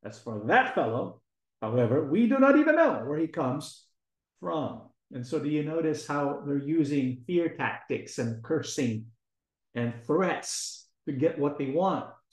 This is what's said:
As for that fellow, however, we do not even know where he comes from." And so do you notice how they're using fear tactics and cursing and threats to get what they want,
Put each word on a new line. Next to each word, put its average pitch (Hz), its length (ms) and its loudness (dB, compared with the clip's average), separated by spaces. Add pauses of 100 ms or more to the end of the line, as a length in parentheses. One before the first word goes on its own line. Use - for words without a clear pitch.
As - 160 -14
for 110 280 -8
that 247 280 4
fellow, 175 460 -2 (400)
however, 123 500 2
we 220 160 4
do 262 120 2
not 277 200 8
even 302 160 4
know 247 320 2
where 147 120 -4
he 160 100 -2
comes 147 580 -6 (540)
from." 143 400 -4 (320)
And 123 120 -8
so 156 140 -4
do 135 80 -4
you 151 160 0
notice 156 420 -2
how 143 400 -2
they're 143 120 0
using 139 680 0
fear 170 300 2
tactics - 640 -4
and 117 240 -4
cursing 120 600 -2 (720)
and 120 180 -2 (100)
threats - 800 -2 (240)
to 151 60 -4
get 143 260 0
what 143 180 0
they 135 140 -2
want, 165 320 0 (300)